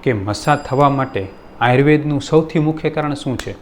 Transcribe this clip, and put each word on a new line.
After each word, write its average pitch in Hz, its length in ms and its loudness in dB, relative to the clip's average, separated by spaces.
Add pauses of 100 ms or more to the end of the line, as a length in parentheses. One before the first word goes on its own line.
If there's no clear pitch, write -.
કે 131 100 0
મસા 104 440 0
થવા 139 320 2
માટે 131 380 -2 (340)
આયુર્વેદનું 143 600 2
સૌથી 160 380 0
મુખ્ય 156 320 -2
કારણ 147 240 -4
શું 120 240 -6
છે? 101 240 -10